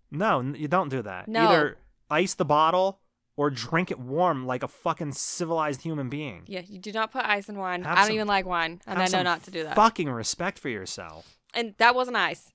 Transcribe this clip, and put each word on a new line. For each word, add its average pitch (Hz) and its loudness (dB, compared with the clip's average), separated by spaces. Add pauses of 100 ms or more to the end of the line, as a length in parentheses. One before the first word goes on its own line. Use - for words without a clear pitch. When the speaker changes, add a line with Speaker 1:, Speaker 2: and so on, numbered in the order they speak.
(100)
Speaker 1:
No, 170 2
n-, 135 -4
you 151 -6
don't 170 0
do 131 -4
that. 95 -10
Speaker 2:
No. 226 0
Speaker 1:
Either 156 4 (320)
ice 175 2
the 180 -2
bottle 160 4 (360)
or 143 2
drink 160 -2
it 143 -6
warm 135 0
like 127 -2
a 127 -6
fucking 156 -4
civilized 156 -2
human 147 -6
being. 135 -10
Speaker 2:
Yeah, 180 -10
you 202 -18
do 196 -12
not 220 -2
put 254 -4
ice 208 -2
in 208 -12
wine. 180 -4
Speaker 1:
Have 151 -2
Speaker 2:
I 180 6
don't 202 8
Speaker 1:
some, 214 0
Speaker 2:
even 214 -2
like 196 2
wine, 170 -2
and 190 -4
Speaker 1:
have - -
Speaker 2:
I 185 4
know - 4
Speaker 1:
some 185 2
Speaker 2:
not 175 0
to 185 -18
do 165 -6
that. 156 -6
Speaker 1:
fucking 208 4
respect 127 -4
for - -8
yourself. 90 -10 (160)
Speaker 2:
And 233 -6
that 240 6
wasn't 247 -2
ice. 175 -2